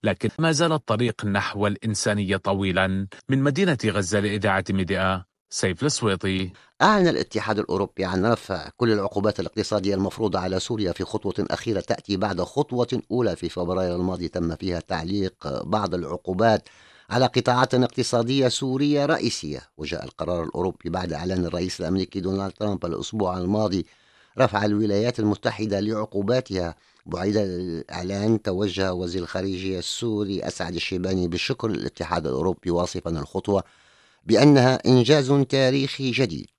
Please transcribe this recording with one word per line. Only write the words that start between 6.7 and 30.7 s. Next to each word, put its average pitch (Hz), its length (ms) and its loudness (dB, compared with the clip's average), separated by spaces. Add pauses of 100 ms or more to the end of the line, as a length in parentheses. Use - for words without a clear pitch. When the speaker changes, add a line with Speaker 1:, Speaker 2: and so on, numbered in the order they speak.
Speaker 2:
أعلن 196 260 6
الاتحاد 110 500 0
الأوروبي 95 460 -2
عن 92 220 0
رفع 95 500 -2
كل 117 160 2
العقوبات 101 480 0
الاقتصادية 98 540 -2
المفروضة 98 440 0
على 92 220 -2
سوريا 104 320 -2
في 92 120 -4
خطوة 101 300 -4 (160)
أخيرة 104 300 -2
تأتي 101 360 -4
بعد 95 240 -2
خطوة 123 680 -2
أولى 107 260 0
في 87 120 -6
فبراير 90 480 -2
الماضي 90 320 -2
تم 82 280 -2
فيها 87 240 -4
تعليق 87 840 -4
بعض 98 300 0
العقوبات 92 760 0 (420)
على 123 160 4
قطاعات 127 480 2
اقتصادية 127 760 2
سورية 139 580 0
رئيسية. 80 540 -2 (160)
وجاء 76 280 -6
القرار 82 400 -4
الأوروبي 87 460 -4
بعد 87 220 -2
إعلان 90 320 0
الرئيس 87 360 -2
الأمريكي 92 400 0
دونالد 95 320 -2
ترامب 101 340 -2
الأسبوع 92 520 -2
الماضي 95 480 0 (520)
رفع 107 260 2
الولايات 107 560 0
المتحدة 107 600 0
لعقوباتها. 104 920 -2 (320)
بعيد 92 300 -2
الإعلان، 92 1080 -2
توجه 95 520 -2
وزير 90 280 -4
الخارجية 95 560 -4
السوري 104 680 -4
أسعد 85 280 -6